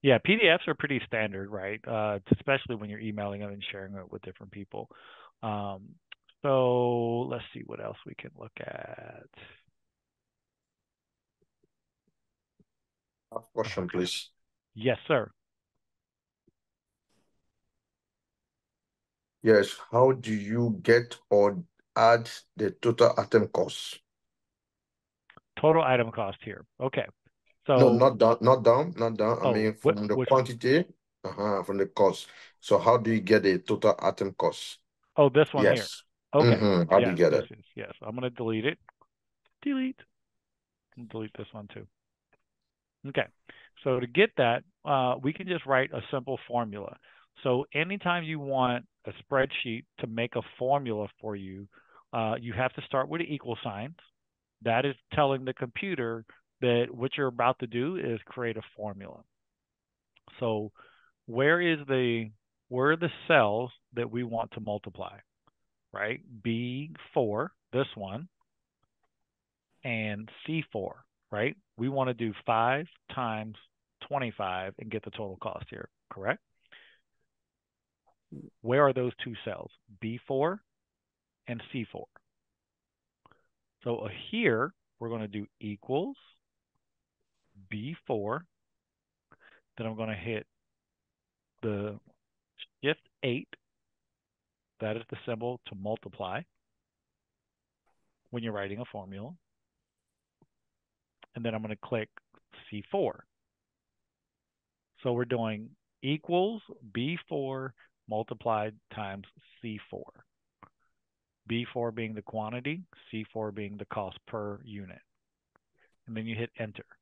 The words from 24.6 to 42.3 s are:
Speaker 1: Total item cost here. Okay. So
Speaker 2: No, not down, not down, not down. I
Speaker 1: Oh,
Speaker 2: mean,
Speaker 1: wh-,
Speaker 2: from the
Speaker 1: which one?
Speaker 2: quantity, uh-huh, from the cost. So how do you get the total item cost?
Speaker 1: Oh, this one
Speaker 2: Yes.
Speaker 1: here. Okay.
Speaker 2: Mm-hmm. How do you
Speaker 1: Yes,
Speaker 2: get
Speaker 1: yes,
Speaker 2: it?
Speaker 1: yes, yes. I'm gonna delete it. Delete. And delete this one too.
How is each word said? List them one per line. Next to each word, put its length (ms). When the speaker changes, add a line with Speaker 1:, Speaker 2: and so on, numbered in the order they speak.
Speaker 1:
Total 220
item 280
cost 320
here. 220
Okay. 240
So 120
Speaker 2:
No, 160
not 240
down, 240
not 220
down, 340
not 200
down. 220
I 60
Speaker 1:
Oh, 80
Speaker 2:
mean, 200
Speaker 1:
wh-, 80
Speaker 2:
from 260
the 80
Speaker 1:
which 140
one? 160
Speaker 2:
quantity, 400
uh-huh, 400
from 140
the 100
cost. 400
So 180
how 200
do 140
you 100
get 220
the 160
total 400
item 340
cost? 460
Speaker 1:
Oh, 140
this 240
one 120
Speaker 2:
Yes. 100
Speaker 1:
here. 680
Okay. 140
Speaker 2:
Mm-hmm. 340
How 100
do 60
you 60
Speaker 1:
Yes, 60
Speaker 2:
get 160
Speaker 1:
yes, 100
Speaker 2:
it? 80
Speaker 1:
yes, 120
yes. 260
I'm 140
gonna 140
delete 360
it. 140
Delete. 380
And 120
delete 280
this 140
one 220
too. 140